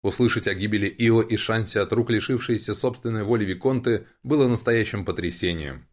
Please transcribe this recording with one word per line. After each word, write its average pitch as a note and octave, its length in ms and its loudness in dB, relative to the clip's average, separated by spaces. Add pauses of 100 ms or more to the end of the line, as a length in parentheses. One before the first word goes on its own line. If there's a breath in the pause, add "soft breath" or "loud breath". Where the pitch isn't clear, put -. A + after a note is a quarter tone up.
Услышать G#2 460 0
о G2 60 0
гибели G2+ 420 0
Ио A2+ 240 4
и A2 160 0
Шанси A2 400 -2
от G2+ 160 0
рук A#2 160 2
лишившейся A2 640 -2
собственной A#2 480 -4
воли G#2+ 220 2
Виконты A#2 600 0 (160 loud breath)
было C3+ 260 4
настоящим A2+ 560 0
потрясением. E2+ 880 -4